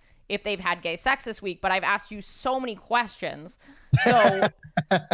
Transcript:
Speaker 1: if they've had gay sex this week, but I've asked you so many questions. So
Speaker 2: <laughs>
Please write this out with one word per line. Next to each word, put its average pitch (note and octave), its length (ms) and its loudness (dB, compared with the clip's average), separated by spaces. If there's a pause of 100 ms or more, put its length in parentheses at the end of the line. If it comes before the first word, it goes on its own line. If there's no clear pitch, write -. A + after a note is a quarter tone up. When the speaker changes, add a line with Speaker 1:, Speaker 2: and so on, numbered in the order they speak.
(280)
Speaker 1:
if G3+ 160 -6
they've G3+ 160 -4
had F#3 220 -2
gay E3 140 -4
sex C4+ 280 -2
this A3+ 180 -10
week, F3+ 200 -8
but F#3+ 100 0
I've F#3+ 120 0
asked G3+ 260 -2
you G#3+ 100 -12
so B3+ 400 -4
many B3 160 -6
questions. F#3 840 -4 (440)
So G#3 440 6 (420)
Speaker 2:
<laughs> F#3 100 4 (140)